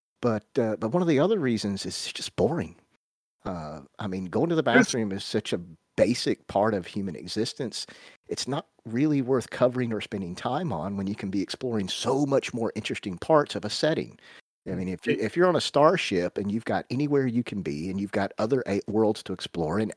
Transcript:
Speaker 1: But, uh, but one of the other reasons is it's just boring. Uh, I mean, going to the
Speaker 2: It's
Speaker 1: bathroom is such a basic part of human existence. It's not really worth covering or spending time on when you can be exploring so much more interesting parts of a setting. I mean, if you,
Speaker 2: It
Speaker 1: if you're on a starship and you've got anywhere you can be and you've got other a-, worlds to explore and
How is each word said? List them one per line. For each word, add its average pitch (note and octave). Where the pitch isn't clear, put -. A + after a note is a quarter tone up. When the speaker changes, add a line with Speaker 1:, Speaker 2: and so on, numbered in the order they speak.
Speaker 1:
But, A2
uh, A2
but A2+
one F3+
of F3
the C#3+
other G3
reasons A2
is -
it's -
just -
boring. G2+
Uh, D#2
I G#2
mean, F#2+
going A2
to E3+
the D#3+
Speaker 2:
It's C3+
Speaker 1:
bathroom A#2
is G2
such -
a G2
basic A#2
part G#2
of F#2
human G2
existence. -
It's -
not C#3
really C#3
worth B2
covering B2
or G#2
spending F#2
time C3+
on F#2
when G2
you G#2
can G2+
be G2
exploring G#2+
so C3
much C3+
more A2+
interesting G#2+
parts D3+
of -
a G#2
setting. -
I F#2+
mean, F#2
if -
you, A#2
Speaker 2:
It -
Speaker 1:
if -
you're F3
on D#3+
a A#2+
starship C#3+
and G2+
you've A2
got G2
anywhere C#3
you A#2+
can G#2
be D#2
and F#2+
you've G2
got G2
other A#2+
a-, G2+
worlds G#2+
to F#2+
explore E2+
and A2